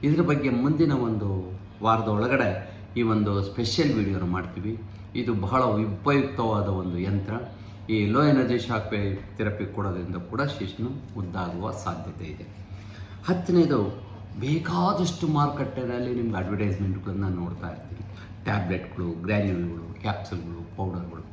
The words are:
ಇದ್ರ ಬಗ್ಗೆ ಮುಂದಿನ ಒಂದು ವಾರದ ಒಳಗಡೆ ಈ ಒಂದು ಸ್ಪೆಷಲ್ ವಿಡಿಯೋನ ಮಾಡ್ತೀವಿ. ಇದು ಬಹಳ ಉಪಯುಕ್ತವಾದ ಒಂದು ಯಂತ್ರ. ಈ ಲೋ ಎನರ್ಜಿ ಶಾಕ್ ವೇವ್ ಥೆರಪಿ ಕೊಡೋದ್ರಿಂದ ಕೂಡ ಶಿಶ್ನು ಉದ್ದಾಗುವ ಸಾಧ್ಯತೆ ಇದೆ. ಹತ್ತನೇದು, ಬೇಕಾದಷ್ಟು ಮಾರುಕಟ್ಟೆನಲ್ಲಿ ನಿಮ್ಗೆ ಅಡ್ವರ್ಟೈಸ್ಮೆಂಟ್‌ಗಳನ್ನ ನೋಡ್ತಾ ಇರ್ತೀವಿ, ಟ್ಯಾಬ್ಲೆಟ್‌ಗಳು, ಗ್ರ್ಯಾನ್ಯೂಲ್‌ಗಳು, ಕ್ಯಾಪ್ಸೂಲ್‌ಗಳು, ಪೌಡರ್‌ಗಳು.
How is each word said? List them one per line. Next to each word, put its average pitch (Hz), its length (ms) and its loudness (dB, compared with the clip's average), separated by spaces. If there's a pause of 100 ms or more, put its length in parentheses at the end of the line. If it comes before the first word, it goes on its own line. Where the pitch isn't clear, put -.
ಇದ್ರ 160 220 6
ಬಗ್ಗೆ 135 200 4
ಮುಂದಿನ 143 440 4 (120)
ಒಂದು 104 220 0 (560)
ವಾರದ 113 320 6
ಒಳಗಡೆ 123 320 4 (500)
ಈ 120 40 2 (120)
ಒಂದು 104 180 4 (180)
ಸ್ಪೆಷಲ್ 135 480 2
ವಿಡಿಯೋನ 95 280 2 (100)
ಮಾಡ್ತೀವಿ. 92 380 -4 (420)
ಇದು 120 180 0
ಬಹಳ 104 300 2
ಉಪಯುಕ್ತವಾದ 110 1040 2 (120)
ಒಂದು 87 180 -2
ಯಂತ್ರ. 98 340 0 (640)
ಈ - 20 4 (160)
ಲೋ 135 80 6 (100)
ಎನರ್ಜಿ 123 360 4
ಶಾಕ್ 110 260 -2
ವೇವ್ 98 440 -4
ಥೆರಪಿ 104 280 -2 (100)
ಕೊಡೋದ್ರಿಂದ 92 400 -2
ಕೂಡ 107 260 -4
ಶಿಶ್ನು 117 480 -2 (280)
ಉದ್ದಾಗುವ 92 540 -4 (120)
ಸಾಧ್ಯತೆ - 500 -6
ಇದೆ. - 140 -12 (800)
ಹತ್ತನೇದು, 170 520 6 (680)
ಬೇಕಾದಷ್ಟು 170 800 2
ಮಾರುಕಟ್ಟೆನಲ್ಲಿ 131 880 0
ನಿಮ್ಗೆ 117 260 0
ಅಡ್ವರ್ಟೈಸ್ಮೆಂಟ್‌ಗಳನ್ನ 98 880 0 (120)
ನೋಡ್ತಾ 87 340 -6
ಇರ್ತೀವಿ, - 300 -12 (380)
ಟ್ಯಾಬ್ಲೆಟ್‌ಗಳು, 90 680 -2 (160)
ಗ್ರ್ಯಾನ್ಯೂಲ್‌ಗಳು, 87 600 0 (140)
ಕ್ಯಾಪ್ಸೂಲ್‌ಗಳು, 85 600 -6 (160)
ಪೌಡರ್‌ಗಳು. 85 560 -6